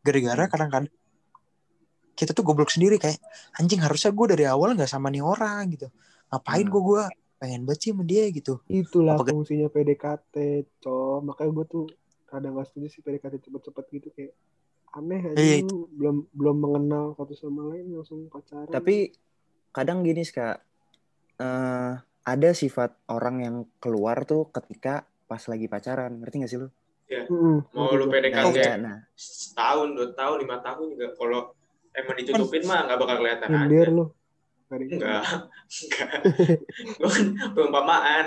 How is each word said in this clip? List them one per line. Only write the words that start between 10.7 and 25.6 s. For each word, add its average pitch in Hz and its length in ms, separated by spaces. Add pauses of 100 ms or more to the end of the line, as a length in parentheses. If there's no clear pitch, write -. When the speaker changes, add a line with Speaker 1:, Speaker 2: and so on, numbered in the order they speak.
Speaker 3:
Cok. 135 480
Makanya 156 240
gue 156 160
tuh 165 160 (400)
kadang 135 320
nggak 135 160
setuju 147 160
sih - 160
P 147 80
D 147 80
K 139 80
T 135 80
cepet-cepet 135 480 (160)
gitu, 151 160
kayak 139 160 (640)
aneh 175 320
aja 151 80
Speaker 1:
Iya. 151 240
Speaker 3:
lu 180 320
belum, 147 240 (160)
belum 143 240
mengenal 147 480 (160)
satu 143 160
sama 147 320
lain 180 240
langsung 160 400
pacaran. 147 400
Speaker 2:
Tapi 185 400 (560)
kadang 170 320
gini, 165 240
Ska, 120 320 (800)
eh, 127 640
ada 143 560
sifat 127 400 (160)
orang 123 320
yang 117 120 (200)
keluar 113 480
tuh 156 240
ketika - 560 (240)
pas 113 240
lagi 110 160